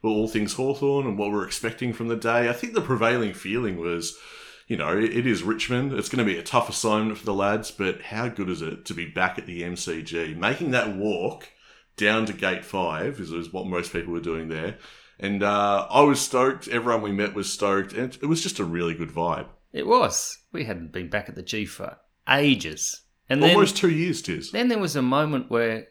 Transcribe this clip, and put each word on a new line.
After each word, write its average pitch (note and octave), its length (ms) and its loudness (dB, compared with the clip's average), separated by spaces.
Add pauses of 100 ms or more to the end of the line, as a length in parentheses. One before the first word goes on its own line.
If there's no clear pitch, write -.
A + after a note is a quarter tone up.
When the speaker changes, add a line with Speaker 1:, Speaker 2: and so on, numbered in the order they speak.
Speaker 1:
well, A2 100 2
all A2 160 2
things G#2 240 0
Hawthorn C#3 540 0
and G2+ 100 -2
what G#2 140 -2
we're G2+ 160 0
expecting A#2 480 -4
from A#2 140 -4
the A#2 80 0
day. A#2 300 2
I A#2 60 2
think - 220 -6
the - 80 2
prevailing A#2 500 2
feeling G2+ 460 -4
was, E2+ 360 -2 (520)
you A2+ 100 -2
know, D#2 220 2
it, - 180 2
it B2 100 2
is G2 160 2
Richmond. B2 520 0
It's - 160 -4
gonna B2+ 160 0
be F#2 100 2
a E2 60 -6
tough - 260 2
assignment G#2+ 480 0
for - 80 -16
the G#2+ 80 -2
lads, G2+ 380 0
but F#2+ 320 -2
how A2+ 260 -4
good G2 220 -4
is E2 100 -4
it D#2+ 240 -8
to - 100 -10
be E2+ 120 -8
back F2+ 320 0
at - 80 -12
the E2+ 180 -8
M F2 120 -6
C E2 260 -6
G, D#2+ 320 -4
making C3 380 0
that A#2 220 0
walk F#2+ 540 -2 (480)
down G#2+ 300 2
to G#2 80 -6
gate F#2 320 -2
five F2+ 540 -2
is, E2 120 -8
is E2+ 220 -8
what F#2 120 -6
most F2 240 -2
people E2+ 220 -4
were E2+ 80 -2
doing D#2+ 300 -4
there. E2 260 -6 (420)
And, G2+ 240 -2
uh, G2+ 480 4
I C#3 120 8
was C#3+ 180 6
stoked. C3 480 2
Everyone A#2 320 0
we G#2 100 -4
met G2+ 240 0
was G2+ 160 -4
stoked. G2 440 0
And B2 260 -4
it C#3+ 60 -4
was D#3+ 160 2
just - 160 -6
a G2+ 60 0
really E2+ 280 -2
good E2 160 -6
vibe. E2 380 -2 (260)
Speaker 2:
It C#2+ 140 -4
was. - 520 2 (140)
We D#3+ 120 -4
hadn't E2+ 280 -8
been F2+ 160 -6
back G#2 220 -4
at F#2 40 -14
the F2+ 80 -12
G G#2+ 220 -4
for - 320 -12 (340)
ages. C3 680 2 (280)
And C#3 140 4
then E3 120 10
Speaker 1:
Almost G3 220 6
two F3+ 140 4
years, E3 320 0
Tiz. - 300 -6
Speaker 2:
then A#3+ 160 2
there A3+ 100 2
was E3+ 180 -2
a C3+ 60 2
moment C#3 480 2
where A#2 400 0